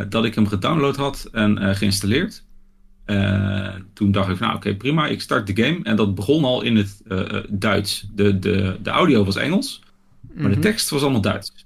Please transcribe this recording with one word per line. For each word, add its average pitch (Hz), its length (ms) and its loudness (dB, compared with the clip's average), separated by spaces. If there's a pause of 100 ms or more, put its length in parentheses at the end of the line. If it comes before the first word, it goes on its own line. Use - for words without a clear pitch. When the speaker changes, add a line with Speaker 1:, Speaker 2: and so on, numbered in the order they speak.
Speaker 1:
dat 113 160 0
ik 113 100 -2
hem 107 120 4
gedownload 139 480 0
had 139 360 -6
en, 107 260 2
eh, 98 180 0
geïnstalleerd. 104 720 -2 (580)
Eh, 98 680 0 (200)
toen 101 180 2
dacht 98 180 2
ik, 90 100 -2
nou, 110 160 0
oké, 101 200 -2
prima, 147 320 0
ik 117 140 -4
start 117 340 -2
de 110 80 2
game. 160 200 0
En 110 120 0
dat 101 200 2
begon 139 280 2
al 127 180 0
in 117 140 0
het, 101 320 0
eh, 95 120 -2 (180)
eh, 98 120 -6
Duits. 98 640 -2
De, 98 260 4
de, 95 420 0
de 98 80 -6
audio 135 360 4
was 98 100 0
Engels, - 460 -2 (520)
maar 156 100 -8
de 101 60 2
Speaker 2:
Mhm. 98 120 2
Speaker 1:
tekst 214 280 0
was 143 120 -2
allemaal 135 200 2
Duits. - 440 -4